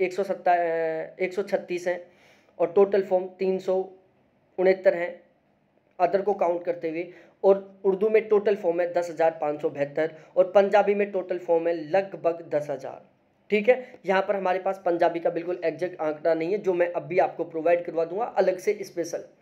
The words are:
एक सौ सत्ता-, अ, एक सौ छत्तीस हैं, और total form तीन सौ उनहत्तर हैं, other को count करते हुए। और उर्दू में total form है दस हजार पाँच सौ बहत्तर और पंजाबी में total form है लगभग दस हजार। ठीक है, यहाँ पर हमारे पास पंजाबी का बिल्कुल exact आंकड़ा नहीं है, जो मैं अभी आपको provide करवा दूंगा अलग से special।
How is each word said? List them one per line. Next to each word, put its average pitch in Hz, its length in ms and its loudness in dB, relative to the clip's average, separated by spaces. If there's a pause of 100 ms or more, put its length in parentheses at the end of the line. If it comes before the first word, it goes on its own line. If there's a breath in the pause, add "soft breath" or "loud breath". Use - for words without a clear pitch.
एक 185 120 0
सौ 196 100 -2
सत्ता-, 185 360 0
अ, 165 640 -2
एक 185 120 -2
सौ 202 100 -2
छत्तीस 185 460 -4
हैं, 180 180 -4 (520 soft breath)
और 170 140 0
total 196 300 4
form 190 240 0 (120)
तीन 190 200 0
सौ 185 340 -2 (680)
उनहत्तर 190 360 4
हैं, 175 260 -6 (800)
other 190 220 2
को 196 120 0
count 175 300 -2
करते 165 260 -4
हुए। 170 180 -8 (360 loud breath)
और 196 400 2
उर्दू 190 240 2
में 220 200 4
total 202 280 2
form 170 240 0
है 175 120 -2
दस 175 180 -2
हजार 160 300 0
पाँच 151 200 -2
सौ 160 100 -2
बहत्तर 143 440 -2 (220 loud breath)
और 185 180 4
पंजाबी 202 400 6
में 202 160 0
total 185 280 -4
form 170 300 0
है 170 60 0
लगभग 165 760 -2
दस 147 200 -2
हजार। 127 320 -10 (480)
ठीक 208 180 2
है, 247 260 2 (120)
यहाँ 190 160 4
पर 202 140 -2
हमारे 185 220 0
पास 190 260 -4
पंजाबी 170 360 2
का 170 100 0
बिल्कुल 170 340 -4
exact 165 360 -4
आंकड़ा 156 340 0
नहीं 165 180 -2
है, 208 60 0
जो 180 160 -2
मैं 175 180 0
अभी 165 260 -4
आपको 160 260 0
provide 165 400 0
करवा 165 200 -4
दूंगा 185 200 -6
अलग 185 340 0
से 208 240 -2
special। - 420 -8 (180 soft breath)